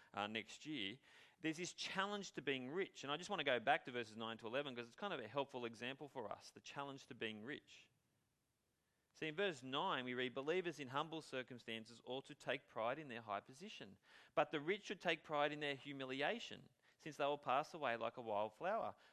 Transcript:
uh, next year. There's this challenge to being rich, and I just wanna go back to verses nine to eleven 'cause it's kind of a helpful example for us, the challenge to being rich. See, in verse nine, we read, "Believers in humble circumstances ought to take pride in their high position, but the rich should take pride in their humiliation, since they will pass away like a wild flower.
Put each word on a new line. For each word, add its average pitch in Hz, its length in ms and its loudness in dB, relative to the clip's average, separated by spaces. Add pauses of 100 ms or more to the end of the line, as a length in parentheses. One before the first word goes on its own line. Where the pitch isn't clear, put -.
(140)
uh, 104 140 2
next 110 380 -4
year. 127 320 -2 (440)
There's 156 160 0
this 175 160 -4
challenge 202 600 0
to 156 80 -6
being 131 300 0
rich, 175 320 -2
and 135 80 -2
I 151 60 0
just 175 120 -6
wanna 185 140 2
go 131 160 6
back 127 260 6
to 135 60 -8
verses 113 240 -2
nine 113 240 -4
to 117 80 -4
eleven 135 280 0
'cause 120 120 -4
it's 117 80 -18
kind 202 180 -2
of 143 60 -4
a 110 80 -4
helpful 131 380 0
example 120 420 -4
for 123 240 -4
us, - 200 -10
the - 100 -14
challenge 139 460 -6
to - 80 -10
being 107 280 -2
rich. - 440 -10 (1300)
See, - 140 -2
in 151 80 -2
verse 170 260 0
nine, 135 440 2
we 127 100 0
read, 127 180 0
"Believers 160 460 0
in 139 100 -4
humble 151 320 -2
circumstances 117 840 -6
ought 127 220 -4
to 147 100 -12
take - 320 -2
pride 120 300 0
in 156 100 -8
their 117 140 -4
high 107 200 0
position, 131 560 -12 (360)
but 151 160 8
the 156 100 2
rich 185 260 0
should 202 160 -4
take 165 220 2
pride 147 280 4
in 151 80 -4
their 143 160 2
humiliation, 135 920 -2 (300)
since 151 200 -8
they 147 80 4
will 143 120 4
pass 143 380 4
away 135 200 4
like 113 220 0
a 127 40 -6
wild 107 320 4
flower. 170 420 0 (180)